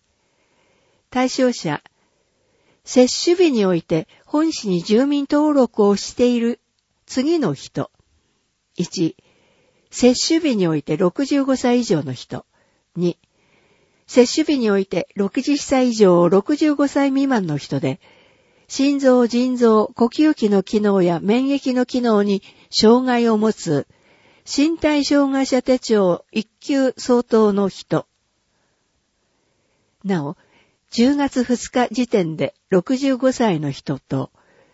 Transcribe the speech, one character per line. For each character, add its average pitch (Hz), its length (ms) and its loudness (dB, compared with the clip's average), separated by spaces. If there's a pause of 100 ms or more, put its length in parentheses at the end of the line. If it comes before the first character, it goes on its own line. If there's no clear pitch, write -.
(1120)
対 254 180 -2
象 254 240 0
者、 151 300 -8 (1000)
接 247 240 4
種 - 280 -2
日 349 140 4
に 220 140 0
お 185 100 2
い 165 80 -2
て 160 240 -4 (200)
本 311 260 0
市 - 160 -8
に 175 140 0
住 220 240 2
民 285 240 -2
登 294 260 2
録 226 300 2
を 202 100 2
し - 180 -10
て 247 140 2
い 240 100 0
る 233 220 -4 (460)
次 302 320 -2
の 190 160 -2
人。 - 360 -10 (880)
一、 170 400 -4 (760)
接 247 240 4
種 330 260 0
日 285 160 0
に 185 120 2
お 156 80 0
い 143 60 -4
て 156 140 -4
六 185 280 0
十 277 200 0
五 262 120 0
歳 247 240 0
以 233 40 -2
上 175 180 0
の 135 100 -8
人。 - 320 -14 (520)
二、 175 220 -2 (880)
接 247 260 4
種 311 120 0
日 294 140 -2
に 220 120 0
お 196 80 2
い 196 80 -2
て 170 300 -6
六 202 240 -4
十 285 160 -2
歳 262 340 0
以 226 40 -4
上、 180 340 4
六 202 280 0
十 302 180 0
五 285 120 0
歳 277 220 -2
未 269 180 -2
満 226 200 -2
の 151 100 -4
人 139 240 -6
で、 139 200 -4 (680)
心 277 300 0
臓、 254 280 4
腎 247 300 -2
臓、 220 380 2
呼 233 120 0
吸 302 280 2
器 214 160 0
の 196 120 2
機 - 180 -2
能 202 220 2
や 170 180 0
免 240 260 0
疫 277 260 -2
の 247 140 -2
機 254 160 -4
能 220 200 2
に 202 200 -2 (280)
障 240 340 4
害 240 240 0
を 220 100 2
持 214 140 0
つ 147 340 -4 (580)
身 320 340 -2
体 302 260 0
障 285 280 2
害 269 140 -2
者 254 160 0
手 254 160 0
帳 196 520 0
一 - 180 -6 (120)
級 269 380 -2
相 247 240 0
当 220 320 2
の 196 140 0
人。 - 380 -6 (2000)
な 185 200 -4
お、 143 120 -10 (540)
十 262 260 0
月 277 260 -2
二 - 280 -4
日 247 200 -2
時 240 180 -4
点 165 280 -2
で 147 180 -6 (140)
六 190 280 0
十 269 200 -2
五 254 160 0
歳 208 260 -2
の 147 120 -6
人 135 280 -8
と、 135 320 -8 (440)